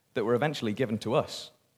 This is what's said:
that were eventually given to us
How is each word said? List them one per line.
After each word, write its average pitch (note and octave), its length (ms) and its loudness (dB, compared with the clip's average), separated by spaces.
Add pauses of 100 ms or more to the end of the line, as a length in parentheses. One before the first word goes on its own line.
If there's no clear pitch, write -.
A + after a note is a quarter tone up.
(140)
that A#2 100 0
were A#2 120 4
eventually B2 360 0
given A2 280 0
to A2 160 -2
us - 360 -2 (260)